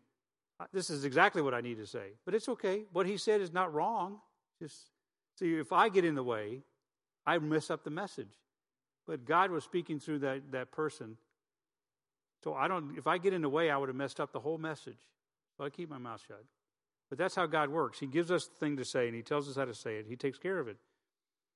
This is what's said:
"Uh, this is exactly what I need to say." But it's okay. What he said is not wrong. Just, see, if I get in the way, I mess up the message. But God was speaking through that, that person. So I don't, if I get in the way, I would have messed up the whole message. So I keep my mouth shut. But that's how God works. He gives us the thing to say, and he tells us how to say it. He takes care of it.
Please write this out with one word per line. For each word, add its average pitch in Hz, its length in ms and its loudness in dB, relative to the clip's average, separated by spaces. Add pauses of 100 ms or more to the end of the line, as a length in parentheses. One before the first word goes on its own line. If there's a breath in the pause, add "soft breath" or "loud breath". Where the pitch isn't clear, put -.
(600)
"Uh, - 120 -10
this 185 180 -4
is 139 160 -2
exactly 165 360 6
what 135 120 2
I 120 80 -2
need 120 160 -6
to 107 100 -10
say." 101 260 -10 (120)
But 185 100 0
it's 220 140 -2
okay. 208 420 -2
What 180 140 2
he 196 120 0
said 214 240 4
is 175 100 -4
not 175 220 0
wrong. 196 460 -2 (420)
Just, 151 160 -12 (640)
see, 165 160 2
if 156 160 -2
I 196 180 8
get 185 160 6
in 160 100 2
the 131 80 0
way, 117 380 -4 (640)
I 165 120 6
mess 151 320 2
up 156 140 -4
the 156 60 -10
message. 151 440 -8 (760)
But 139 180 -6
God 180 260 4
was 156 120 -2
speaking 160 360 -4
through 147 200 -4
that, 139 320 -2
that 127 200 -4
person. 127 460 -6 (1300)
So 156 100 -4
I 139 140 2
don't, 165 300 -2
if 123 80 -10
I 165 140 4
get 190 140 2
in 175 100 2
the 143 60 2
way, 160 200 4
I 143 80 4
would 139 120 0
have 127 60 -4
messed 135 240 -4
up 147 120 -2
the 131 80 -8
whole 151 180 -2
message. 156 400 -8 (600)
So 147 60 -8
I 143 60 -4
keep 165 200 -10
my 139 100 -12
mouth 117 280 -10
shut. 107 160 -18 (680)
But 131 80 -6
that's 175 180 2
how 180 100 4
God 151 240 4
works. 143 300 0
He 143 80 -4
gives 165 240 2
us 170 160 2
the - 80 -20
thing 147 220 0
to 123 80 -2
say, 127 200 2
and 117 100 -2
he 117 60 -6
tells 143 280 -2
us 131 80 -6
how 139 80 0
to 120 80 -6
say 110 240 -6
it. 107 100 -8
He 120 80 -8
takes 131 240 -2
care 185 200 -2
of 127 80 -4
it. 104 100 -10 (800)